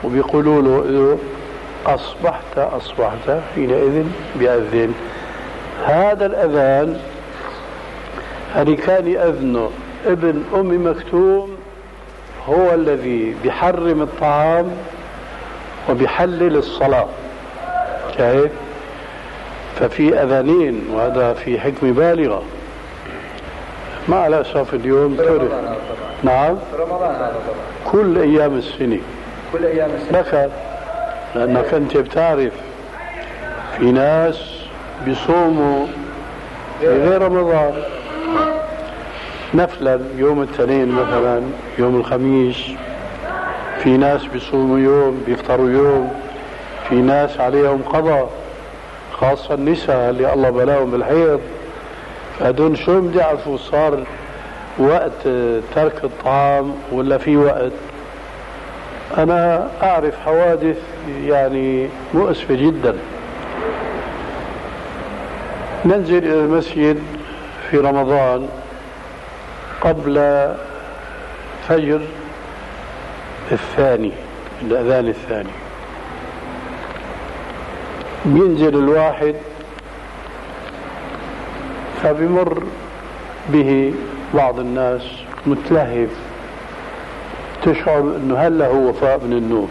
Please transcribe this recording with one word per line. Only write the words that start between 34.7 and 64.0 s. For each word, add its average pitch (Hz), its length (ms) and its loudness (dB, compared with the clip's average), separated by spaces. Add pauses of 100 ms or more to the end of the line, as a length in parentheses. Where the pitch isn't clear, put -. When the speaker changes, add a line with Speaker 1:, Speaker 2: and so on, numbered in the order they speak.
Speaker 1:
بيصوموا 147 840 2 (960)
غير 165 400 6
رمضان، 170 500 4 (1800)
نفلا 147 460 2 (160)
يوم 143 260 2
الاثنين 135 460 2
مثلًا، 123 540 2 (360)
يوم 123 180 4
الخميس، 127 600 2 (1200)
في 131 180 4
ناس 139 300 4
بيصوموا 131 520 0
يوم، 135 480 4
بيفطروا 123 440 2
يوم، 135 420 4 (760)
في 123 60 0
ناس 139 460 4
عليهم 139 420 4
قضاء، 147 480 2 (840)
خاصة 135 420 0
النساء 139 560 2
اللي 131 220 2
الله 135 180 4
بلاهم 127 400 2
بالحيض، 143 500 4 (960)
فهدول 143 400 4
شو 185 220 4
بدي 175 180 2
يعرفوا 151 380 2
صار 143 480 2 (760)
وقت 147 500 4 (460)
ترك 151 300 2
الطعام 139 680 2 (200)
ولا 131 260 2
في 151 180 4
وقت؟ 139 360 4 (1500)
أنا 170 500 4 (140)
أعرف 156 320 2 (100)
حوادث 160 540 4 (480)
يعني 135 600 2 (260)
مؤسفة 170 400 2
جدًا. 127 400 4 (3000)